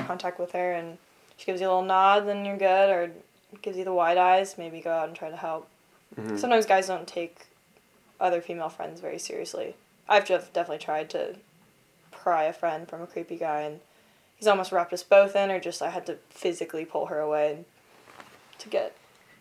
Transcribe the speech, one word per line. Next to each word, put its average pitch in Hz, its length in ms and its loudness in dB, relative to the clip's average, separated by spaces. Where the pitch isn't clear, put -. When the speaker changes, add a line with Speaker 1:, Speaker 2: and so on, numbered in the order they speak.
Speaker 1:
contact 180 320 -6
with 180 140 -6
her, 180 200 -2
and 170 240 -8
she - 100 -20
gives 185 160 -4
you 190 60 0
a - 20 2
little 185 140 2
nod, 190 420 6
then 202 200 -2
you're 202 120 -4
good, 190 320 6
or 175 220 0
gives 190 160 -8
you 190 60 -4
the 185 100 -4
wide 175 240 4
eyes, 185 400 4
maybe 165 220 -12
go 165 120 -4
out 160 160 0
and 170 80 -14
try 160 140 -12
to 160 60 -12
help. 165 320 -8
Speaker 2:
Mm-hmm. 214 220 -6
Speaker 1:
Sometimes 233 280 2
guys 190 220 4
don't 175 200 -6
take - 400 -10
other 175 220 0
female 170 280 -8
friends 160 320 -12
very 160 180 -10
seriously. - 560 -8
I've 202 160 6
def-, 180 280 0
definitely 165 300 -4
tried 156 280 -4
to - 240 -6
pry 160 340 0
a 165 80 -2
friend 165 340 -6
from 165 140 -14
a 175 60 -12
creepy 170 300 -10
guy, 151 240 -4
and 151 200 -10
he's 214 100 -2
almost 190 240 2
wrapped 175 220 0
us 180 100 -8
both 196 320 8
in, 196 160 2
or 185 80 -2
just 175 220 -8
I 156 80 -4
had 175 180 -8
to 147 100 -8
physically 165 560 -4
pull 151 220 -4
her 151 120 -4
away 151 340 2
and 165 120 -12
to - 100 -18
get - 260 -2